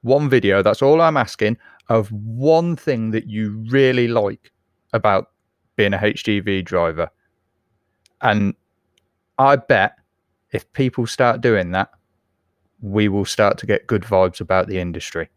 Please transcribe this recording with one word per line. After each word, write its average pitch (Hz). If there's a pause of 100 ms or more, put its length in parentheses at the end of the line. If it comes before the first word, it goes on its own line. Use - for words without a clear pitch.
One 139
video, 101
that's 104
all 151
I'm 160
asking, 107 (320)
of 110
one 139
thing 113
that 110
you 107
really 127
like 107 (420)
about 104 (440)
being 101
a 90
H 104
G 104
V 98
driver. 82 (1120)
And 104 (840)
I 135
bet 110 (540)
if -
people 127
start 117
doing 101
that, 95 (920)
we 104
will 98
start -
to -
get 104
good 101
vibes 92
about 92
the 95
industry 82